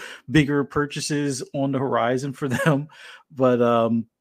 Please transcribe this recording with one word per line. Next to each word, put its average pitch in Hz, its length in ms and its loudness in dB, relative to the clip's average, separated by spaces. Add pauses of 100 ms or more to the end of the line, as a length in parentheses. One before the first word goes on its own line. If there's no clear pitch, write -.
(120)
<laughs> - 180 -18
bigger 143 320 4
purchases 143 800 -4 (120)
on 139 180 -2
the 131 60 -2
horizon 127 560 -2
for 147 140 -6
them. 151 400 0 (420)
But, 127 320 2
um, 113 440 2 (140)